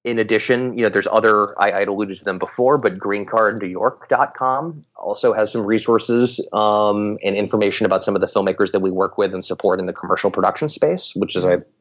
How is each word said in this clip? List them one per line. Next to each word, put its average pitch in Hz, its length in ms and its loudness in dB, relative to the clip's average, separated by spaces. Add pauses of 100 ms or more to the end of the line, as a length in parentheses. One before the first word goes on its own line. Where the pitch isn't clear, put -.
in 117 140 -2
addition, 113 580 0
you 117 80 0
know, 107 60 4
there's 98 160 0
other, 107 560 2
I, 101 120 2
I'd 98 160 0
alluded 98 280 -4
to - 60 -18
them 92 160 -4
before, 127 400 2
but 101 180 0
green 101 260 -4
card 110 380 0
new 98 60 -6
york 92 420 -4
dot 127 240 0
com 147 500 -4 (120)
also 110 360 -2
has 107 200 0
some 113 120 -4
resources, 117 800 0 (100)
um, 104 680 2
and 98 120 0
information 104 500 0
about 95 180 0
some 101 120 0
of 92 60 -2
the 95 40 2
filmmakers 95 460 0
that 98 80 0
we 95 100 0
work 92 300 -2
with 98 160 0
and 90 100 -6
support 92 340 0
in 92 60 -4
the 87 80 -4
commercial 92 380 -2
production 101 380 0
space, 165 460 -2
which, 98 200 -2
as 90 100 0
I've 90 200 2 (160)